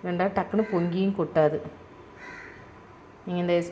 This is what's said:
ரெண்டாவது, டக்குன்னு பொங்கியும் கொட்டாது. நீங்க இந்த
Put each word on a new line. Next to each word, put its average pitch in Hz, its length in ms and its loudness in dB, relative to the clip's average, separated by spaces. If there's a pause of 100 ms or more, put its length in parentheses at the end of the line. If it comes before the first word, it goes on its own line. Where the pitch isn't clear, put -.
ரெண்டாவது, 180 340 0
டக்குன்னு 202 340 0
பொங்கியும் 185 460 0
கொட்டாது. 156 400 4 (1700)
நீங்க 180 160 -2
இந்த 175 120 2 (180)